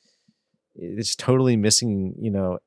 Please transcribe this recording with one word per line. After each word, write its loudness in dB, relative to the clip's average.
it's -6
totally 4
missing, 0
you -4
know, -2